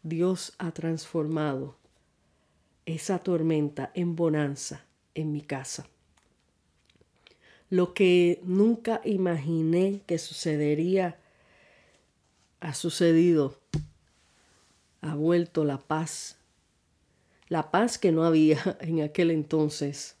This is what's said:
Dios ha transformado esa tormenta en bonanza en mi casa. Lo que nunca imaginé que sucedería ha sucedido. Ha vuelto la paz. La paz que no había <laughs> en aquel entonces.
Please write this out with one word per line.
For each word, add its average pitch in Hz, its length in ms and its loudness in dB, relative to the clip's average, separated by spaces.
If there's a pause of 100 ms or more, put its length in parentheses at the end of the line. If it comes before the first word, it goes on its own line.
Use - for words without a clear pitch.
Dios 170 560 -2
ha 170 140 -6
transformado 151 1040 -4 (1080)
esa 165 340 -4
tormenta 156 760 -2
en 175 220 -2
bonanza 151 680 -2 (300)
en 156 180 -4
mi 147 100 -6
casa. - 440 -10 (1800)
Lo 180 240 2
que 180 480 4
nunca 220 600 2
imaginé 175 1000 0
que 165 120 -2
sucedería 160 1000 -2 (1500)
ha 151 80 -8
sucedido. 165 880 2 (1400)
Ha 151 120 -6
vuelto 165 500 0
la 139 140 -2
paz. - 580 -6 (1120)
La 160 220 -2
paz 226 280 2
que 190 120 4
no 160 140 2
había 156 540 4
<laughs> - 20 -20
en 160 220 -2
aquel 165 280 0
entonces. 151 920 -2